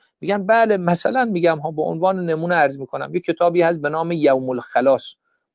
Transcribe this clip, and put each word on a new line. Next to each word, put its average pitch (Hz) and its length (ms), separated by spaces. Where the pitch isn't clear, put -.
می‌گن 196 240
بله، 220 320
مثلاً 180 480
می‌گم 170 340
ها، 156 120
به 151 100
عنوان 175 440
نمونه 170 300
عرض 143 220
می‌کنم، 139 380
یک 180 80
کتابی 175 380
هست 170 180
به 147 100
نام 165 220
یوم 135 380
الخلاص، 123 640